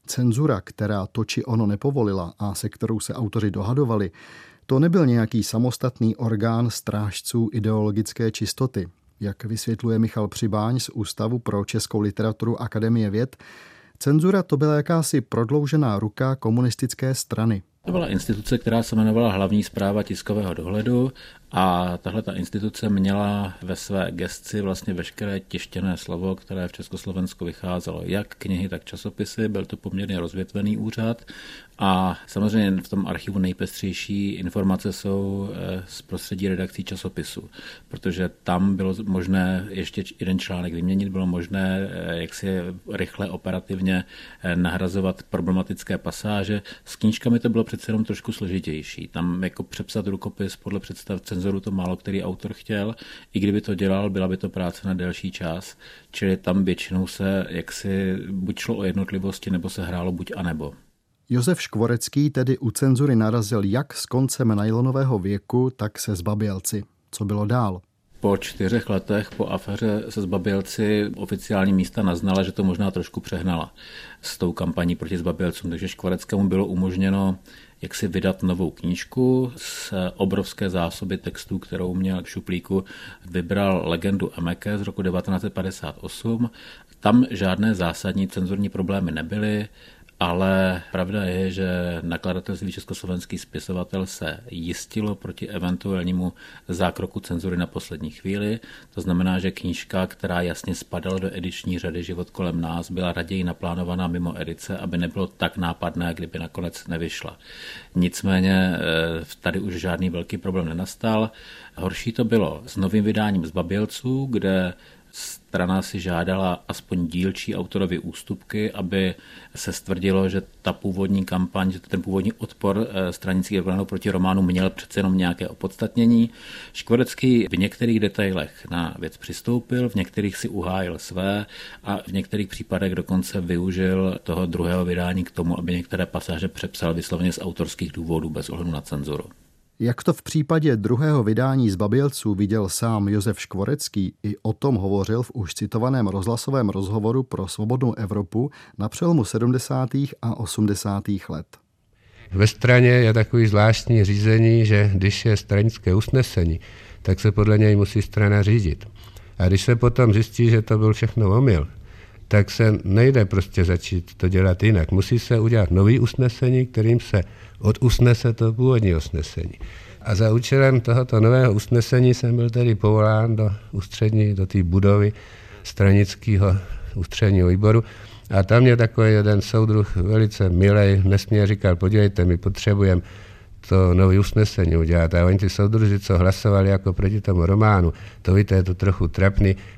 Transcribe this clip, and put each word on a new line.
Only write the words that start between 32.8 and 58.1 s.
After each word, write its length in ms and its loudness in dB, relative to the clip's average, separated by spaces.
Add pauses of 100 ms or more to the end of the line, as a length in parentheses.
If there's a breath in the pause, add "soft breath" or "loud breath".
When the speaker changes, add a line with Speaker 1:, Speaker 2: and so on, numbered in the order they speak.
Speaker 2:
v 80 -12
tom 180 -4
archivu 320 -6
nejpestřejší 920 -4
informace 640 -2
jsou, 600 -4
eh, 340 -8
z 140 -18
prostředí 460 -6
redakcí 360 -4
časopisů, 640 -10 (380 loud breath)
protože 420 -4 (140)
tam 320 0
bylo 180 -2
z-, 80 -10
možné 680 -2
ještě 340 -8
č-, 160 -16
jeden 200 -2
článek 340 -8
vyměnit, 360 -2
bylo 160 -4
možné, 680 -2
eh, 300 -6
jak 120 -10
si 140 -8 (440)
rychle, 380 -6
operativně, 720 -4 (400 loud breath)
eh, 120 -2
nahrazovat 680 -2
problematické 760 -4
pasáže. 640 -6 (240 loud breath)
S 100 -16
knížkami 440 0
to 100 0
bylo 140 2
přece 280 -8
jenom 120 0
trošku 280 -6
složitější. 760 -6
Tam 360 -4
jako 200 -6
přepsat 440 -8
rukopis 480 -8
podle 240 -8
představ 420 -10
cenzoru 380 -4
to 120 -8
málo 240 -4
který 280 -6
autor 300 -8
chtěl. 420 -6 (380 loud breath)
I 60 -2
kdyby 220 2
to 140 -4
dělal, 340 0
byla 180 -2
by 100 -2
to 120 -6
práce 380 -6
na 60 -2
delší 380 -6
čas, 460 -10 (340 loud breath)
čili 260 0
tam 260 0
většinou 440 -2
se 420 -2
jaksi 680 -4 (140)